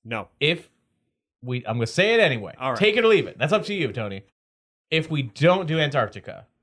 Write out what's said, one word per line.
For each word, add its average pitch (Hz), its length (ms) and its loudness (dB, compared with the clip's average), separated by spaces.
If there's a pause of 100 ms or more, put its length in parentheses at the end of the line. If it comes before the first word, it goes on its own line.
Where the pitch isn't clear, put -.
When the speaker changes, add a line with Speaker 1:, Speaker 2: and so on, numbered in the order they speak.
Speaker 1:
No. 110 240 -8 (120)
Speaker 2:
If 165 300 0 (720)
we, 123 240 -6
I'm 113 100 -2
gonna 117 100 0
say 202 280 2
it 226 60 4
anyway. 120 380 0
Speaker 1:
All 131 120 -4
right. 117 80 -2
Speaker 2:
Take 214 180 2
it 240 80 4
or 226 40 6
leave 196 180 4
it. - 120 -12
That's 147 140 0
up 208 140 2
to 202 80 -6
you, 139 180 -4
Tony. 101 300 -8 (680)
If 160 200 -2
we 147 140 -2
don't 175 440 2
do 160 100 -2
Antarctica, 131 680 -4 (160)